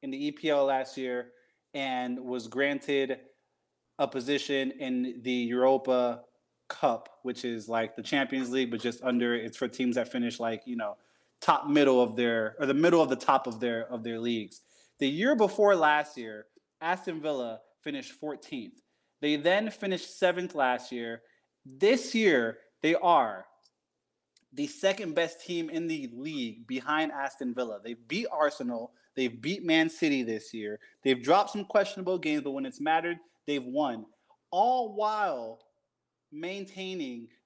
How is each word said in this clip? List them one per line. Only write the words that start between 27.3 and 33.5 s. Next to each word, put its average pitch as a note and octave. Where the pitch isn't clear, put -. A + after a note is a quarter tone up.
Villa. A2+
They've A#2
beat G#3
Arsenal. B2
They've A#2+
beat F3+
Man D#3+
City C#3+
this A2
year. G#2+
They've B2+
dropped F#3+
some G#3
questionable F#3+
games, D3+
but C#3+
when C3+
it's C3
mattered, E3
they've C#3+